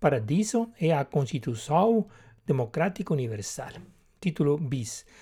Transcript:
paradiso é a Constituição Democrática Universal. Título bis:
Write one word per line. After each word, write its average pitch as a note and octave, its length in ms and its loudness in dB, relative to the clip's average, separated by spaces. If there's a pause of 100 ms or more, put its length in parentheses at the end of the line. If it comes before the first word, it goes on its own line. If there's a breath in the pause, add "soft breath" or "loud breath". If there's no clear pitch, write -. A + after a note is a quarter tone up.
paradiso D#3+ 720 2 (100)
é E3 140 4
a C#3 100 0
Constituição D3+ 1000 0 (400 soft breath)
Democrática D#3+ 680 -2
Universal. A#2 600 -6 (460)
Título D3+ 380 2
bis: C3 480 -4 (180 loud breath)